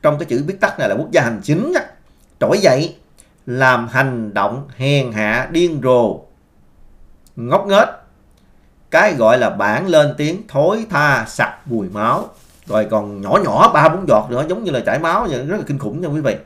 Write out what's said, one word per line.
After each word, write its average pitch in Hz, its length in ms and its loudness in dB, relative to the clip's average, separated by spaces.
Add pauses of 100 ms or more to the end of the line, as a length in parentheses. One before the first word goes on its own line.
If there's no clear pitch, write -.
trong 147 160 2
cái 160 80 -6
chữ 131 200 -2
viết 196 140 -6
tắt - 180 -2
này 127 100 -2
là 98 60 0
quốc 151 160 -4
gia 151 120 4
hành 113 200 -4
chính 208 320 -2
á, 220 80 0 (580)
trỗi 165 180 2
dậy, 170 380 2 (500)
làm 123 420 2
hành 120 460 -2
động 104 420 -2
hèn 131 360 0
hạ, 107 380 -2
điên 165 320 0
rồ, 120 380 2 (1160)
ngốc 160 300 0
nghếch. 202 220 4 (1000)
Cái 180 240 2
gọi 120 240 4
là 113 120 0
bản 107 360 -2
lên 147 320 4
tiếng 165 300 -4
thối 190 420 0
tha, 143 380 2
sặc - 220 -2 (140)
mùi 110 240 -4
máu. 117 400 -2 (380)
Rồi 107 240 0
còn 101 300 -2
nhỏ 98 240 0
nhỏ 160 300 2
ba 285 140 6
bốn 175 200 -2
giọt 107 220 4
nữa, 127 180 -2
giống 214 160 -4
như 180 60 -4
là 127 100 -2
chảy 123 180 -2
máu 170 320 -2
vậy, 131 160 -6
rất 185 100 -4
là 190 100 -6
kinh 139 120 -4
khủng 135 220 -8
nha 175 80 -6
quý 147 120 -4
vị. 123 260 -2